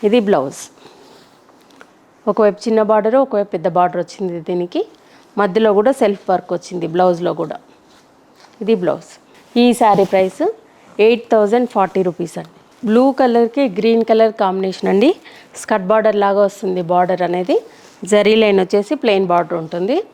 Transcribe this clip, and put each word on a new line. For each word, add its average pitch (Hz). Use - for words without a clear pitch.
ఇది 226
బ్లౌజ్. 143
ఒకవైపు 208
చిన్న 226
బార్డర్, 220
ఒకవైపు 208
పెద్ద 175
బార్డర్ 180
వచ్చింది 175
దీనికి. 180
మధ్యలో 208
కూడా 220
సెల్ఫ్ 202
వర్క్ 180
వచ్చింది 170
బ్లౌజ్లో 175
కూడా. 156
ఇది 220
బ్లౌజ్. 160
ఈ 240
శారీ 202
ప్రైస్ 190
ఎయిట్ 233
థౌజండ్ 220
ఫార్టీ 190
రూపీస్ 170
అండి. -
బ్లూ 226
కలర్‌కి 233
గ్రీన్ 226
కలర్ 220
కాంబినేషన్ 190
అండి. 214
స్కర్ట్ 202
బార్డర్ 214
లాగా 202
వస్తుంది 185
బార్డర్ 180
అనేది. 180
జరీ 208
లైన్ 202
వచ్చేసి 202
ప్లెయిన్ 196
బార్డర్ 175
ఉంటుంది. 180